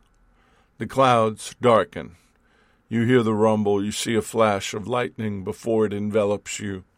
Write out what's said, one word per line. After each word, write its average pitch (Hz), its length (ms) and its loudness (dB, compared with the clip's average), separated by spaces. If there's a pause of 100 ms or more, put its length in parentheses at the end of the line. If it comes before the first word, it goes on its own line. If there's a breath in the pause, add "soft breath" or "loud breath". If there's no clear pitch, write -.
(800)
The 117 100 -6
clouds 117 720 0
darken. 104 560 2 (720)
You 117 160 0
hear 120 180 4
the 110 120 0
rumble. 104 500 2
You 104 80 -6
see 117 240 -4
a 107 60 2
flash 107 520 0
of 98 140 -10
lightning 110 560 -6
before 110 420 -2
it 98 60 -6
envelops 104 680 -2
you. 98 240 -10 (160)